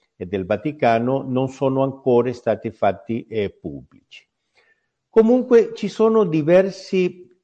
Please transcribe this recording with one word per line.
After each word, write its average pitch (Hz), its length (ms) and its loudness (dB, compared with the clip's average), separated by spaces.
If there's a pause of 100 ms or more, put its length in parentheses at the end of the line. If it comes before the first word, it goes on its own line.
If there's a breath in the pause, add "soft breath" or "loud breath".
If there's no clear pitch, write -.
(180 soft breath)
e 95 80 -10
del 95 200 -6
Vaticano 135 760 -2
non 131 260 -4
sono 135 360 -2
ancora 127 500 0
stati 113 380 -4
fatti, 107 560 -6
eh, 104 240 -6
pubblici. - 760 -18 (840)
Comunque 233 640 4
ci 208 120 -6
sono 220 380 2
diversi 180 1200 0